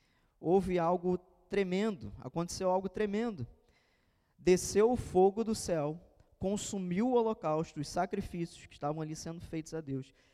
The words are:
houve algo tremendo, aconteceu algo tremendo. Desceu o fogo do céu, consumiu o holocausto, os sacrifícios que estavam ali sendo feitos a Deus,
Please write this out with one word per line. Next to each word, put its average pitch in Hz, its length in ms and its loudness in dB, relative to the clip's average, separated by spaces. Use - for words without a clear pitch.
houve 180 380 4
algo 180 400 2
tremendo, 185 680 -2
aconteceu 175 520 -4
algo 190 200 0
tremendo. 208 560 -2
Desceu 185 520 4
o 247 60 2
fogo 196 480 4
do 220 100 0
céu, 160 460 -4
consumiu 196 720 -2
o 254 40 0
holocausto, 214 680 0
os 143 100 -6
sacrifícios 180 760 -4
que - 80 -20
estavam 151 260 -4
ali 156 140 -8
sendo 165 260 -10
feitos 160 320 -10
a 160 80 -6
Deus, 135 320 -8